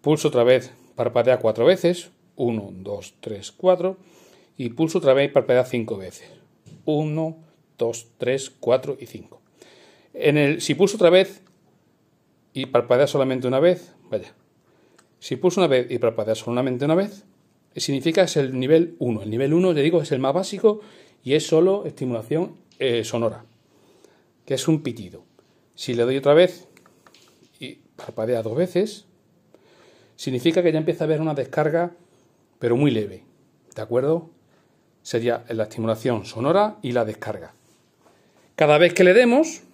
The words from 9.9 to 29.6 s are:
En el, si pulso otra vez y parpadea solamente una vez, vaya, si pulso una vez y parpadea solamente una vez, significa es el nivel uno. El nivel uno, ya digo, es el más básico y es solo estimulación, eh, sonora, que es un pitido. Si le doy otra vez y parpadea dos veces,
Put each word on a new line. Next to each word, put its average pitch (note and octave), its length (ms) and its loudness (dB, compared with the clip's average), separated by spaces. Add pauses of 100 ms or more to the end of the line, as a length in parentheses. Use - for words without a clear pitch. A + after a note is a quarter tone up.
En D3 240 2
el, D3 240 0
si D3 120 -2
pulso G3 220 2
otra F3+ 140 6
vez F#3 320 2 (1120)
y C3 100 -6
parpadea B2+ 420 2
solamente C3 400 -2
una C3 140 0
vez, F3 320 0 (180)
vaya, G2 220 -8 (840)
si - 180 -8
pulso F3+ 240 0
una F3 80 2
vez B2+ 220 0
y B2 80 -6
parpadea A2 360 -2
solamente B2 520 -4
una D#3 80 2
vez, G3+ 320 -4 (500)
significa D3 460 -2
es E3 160 0
el C3 200 -2
nivel D#3+ 420 2
uno. A#2 200 -4
El G#2 80 -12
nivel B2+ 240 -2
uno, F3+ 220 2
ya C#3+ 80 0
digo, E3 180 2
es D3+ 120 -4
el C3 60 -2
más C3+ 140 -2
básico G3+ 480 0 (420)
y B2+ 120 -2
es D#3 120 0
solo F#3 380 2
estimulación, C#3 720 -6 (220)
eh, A#2+ 260 0
sonora, A2+ 400 -4 (1000)
que C3+ 80 -4
es B2+ 120 -4
un D#3 160 2
pitido. A2+ 420 -12 (500)
Si - 180 -8
le A#2 120 0
doy C3 120 0
otra C#3 160 2
vez F3+ 360 4 (880)
y C3+ 220 -16 (160)
parpadea A2+ 460 -6
dos A2 140 -6
veces, F3+ 480 -4 (1120)